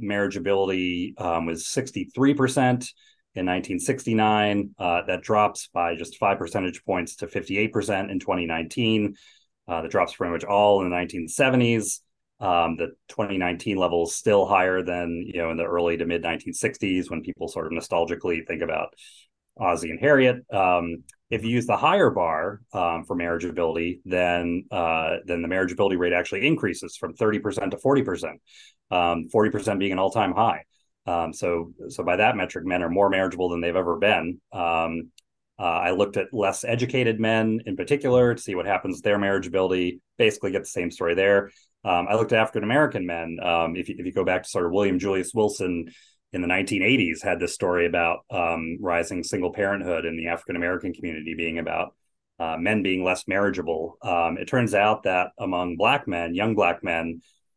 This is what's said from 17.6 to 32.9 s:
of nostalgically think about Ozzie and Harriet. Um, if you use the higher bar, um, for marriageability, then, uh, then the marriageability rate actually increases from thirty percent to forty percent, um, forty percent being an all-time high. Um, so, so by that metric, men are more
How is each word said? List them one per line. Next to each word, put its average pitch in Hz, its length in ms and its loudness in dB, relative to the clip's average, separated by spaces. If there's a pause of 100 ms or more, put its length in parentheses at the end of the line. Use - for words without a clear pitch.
of 80 60 -8
nostalgically 85 720 -2
think 80 160 -6
about 80 300 -4 (640)
Ozzie 85 340 -2
and 78 100 -10
Harriet. 127 520 4
Um, 87 520 2 (260)
if 107 120 -2
you 113 80 -2
use 120 160 2
the 107 100 2
higher 156 340 4
bar, 87 500 -2 (120)
um, 85 320 -2
for - 120 -6
marriageability, 85 880 -2
then, 87 640 0
uh, 82 540 0
then 87 180 -2
the 85 60 -4
marriageability 92 500 2
rate 87 140 2
actually 95 340 0
increases 101 500 -2
from - 180 -8
thirty 107 240 2
percent 98 320 -4
to 95 80 -6
forty 135 240 4
percent, 82 380 -6 (520)
um, 85 380 2
forty 107 200 4
percent 101 300 -2
being 98 120 0
an 90 60 -2
all-time 95 360 2
high. 95 300 0 (420)
Um, 85 280 -2
so, 85 380 -2 (160)
so - 140 -8
by 90 140 0
that 104 180 4
metric, 92 300 -4
men 90 180 0
are 85 60 0
more 98 220 4